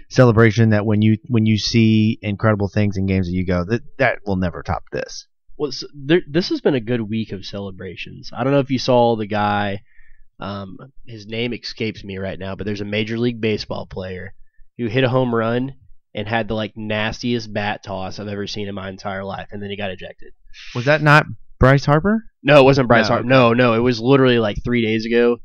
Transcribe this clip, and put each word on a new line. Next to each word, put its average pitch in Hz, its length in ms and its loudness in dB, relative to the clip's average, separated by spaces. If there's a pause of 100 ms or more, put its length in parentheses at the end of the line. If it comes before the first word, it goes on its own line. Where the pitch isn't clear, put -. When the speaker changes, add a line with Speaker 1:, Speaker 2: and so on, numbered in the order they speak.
(100)
Speaker 1:
celebration 113 600 6
that 104 160 2
when 107 160 2
you, 110 140 6 (120)
when 113 180 2
you 110 120 4
see 110 640 4
incredible 101 460 0
things 101 280 -2
in 95 100 -2
games 95 220 0
that 85 60 -4
you 92 120 -2
go, 90 180 0
"That, 113 180 -4 (160)
that 120 280 0
will 98 100 -2
never 90 260 -4
top - 300 -6
this"? - 340 -10 (300)
Speaker 2:
Well, 147 140 -6
s-, - 140 -12 (100)
there, 147 340 0
this 156 220 -4
has 226 100 -4
been 165 140 2
a 127 60 0
good 117 220 -2
week 110 300 -6
of 98 140 -12
celebrations. 92 880 -12
I - 80 -4
don't 135 80 0
know 143 80 4
if 135 100 -4
you 131 80 0
saw 120 380 2
the 107 100 -6
guy, 104 560 -2 (560)
um, 98 380 -12 (300)
his 107 200 -16
name 113 260 -4
escapes - 520 -8
me 98 140 -10
right 95 200 -6
now, 95 160 -8
but 95 120 -10
there's 104 140 -6
a 104 60 -8
Major 107 320 -4
League 120 220 -2
Baseball 107 460 -4
player 92 480 -12 (440)
who 120 80 -4
hit 123 180 0
a 127 40 2
home 123 260 0
run 120 400 -2 (400)
and 101 140 -8
had 113 180 -2
the, 110 80 -6
like, 110 220 -6
nastiest 110 760 -4
bat 104 300 -4
toss 95 360 -10
I've 104 100 -10
ever 101 180 -6
seen 101 220 -8
in 101 60 -10
my 95 160 -10
entire 98 340 -10
life, 95 260 -10
and 104 120 -12
then 101 80 -10
he 101 60 -8
got 101 140 -6
ejected. - 420 -16 (420)
Speaker 1:
Was 120 100 -6
that 147 180 2
not 151 220 6 (340)
Bryce 135 280 6
Harper? 185 380 2 (180)
Speaker 2:
No, 143 180 8
it 131 40 8
wasn't 135 240 4
Bryce 113 160 6
Speaker 1:
No, 113 100 2
Speaker 2:
Harper. 113 80 0
Speaker 1:
okay. 120 60 -4
Speaker 2:
No, 127 260 6
no, 120 200 4
it 113 40 2
was 123 220 2
literally, 127 380 4
like, 107 260 -2
three 120 200 0
days 110 220 0
ago, 117 380 2